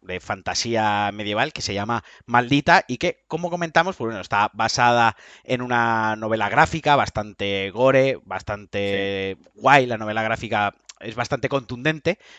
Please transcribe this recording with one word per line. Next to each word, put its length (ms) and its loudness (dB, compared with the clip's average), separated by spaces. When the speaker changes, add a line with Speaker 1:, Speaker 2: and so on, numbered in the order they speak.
Speaker 1:
de 180 -8
fantasía 920 -2
medieval, 400 -4
que 80 -12
se 120 -6
llama 300 -4
Maldita, 640 4
y 80 -6
que, 320 -4
como 200 -6
comentamos, 460 0
pues 120 -6
bueno, 120 -8
está 340 0
basada 640 2
en 160 -2
una 560 0
novela 320 -2
gráfica 480 2
bastante 720 -2
gore, 560 4
bastante 1160 -4
Speaker 2:
Sí. 140 -20
Speaker 1:
guay. 300 6
La 120 -4
novela 260 -4
gráfica 520 -2
es 160 -12
bastante 320 -4
contundente, 720 -4